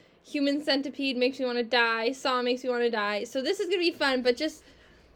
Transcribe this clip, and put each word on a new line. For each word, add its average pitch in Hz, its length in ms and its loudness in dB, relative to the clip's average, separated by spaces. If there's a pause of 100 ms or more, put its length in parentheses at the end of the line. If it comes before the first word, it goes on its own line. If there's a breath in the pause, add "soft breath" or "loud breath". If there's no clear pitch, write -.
(240 soft breath)
Human 285 400 0
Centipede 277 540 -2
makes 254 220 2
me 262 80 -2
wanna 240 160 -2
die. 233 480 2
Saw 254 320 0
makes 247 200 0
me 254 60 -2
wanna 240 220 2
die. 208 320 -2
So 269 180 -4
this 320 180 -2
is 403 60 -2
gonna 359 140 0
be 349 120 2
fun, 269 300 0
but 247 160 2
just, 311 260 -4 (520 soft breath)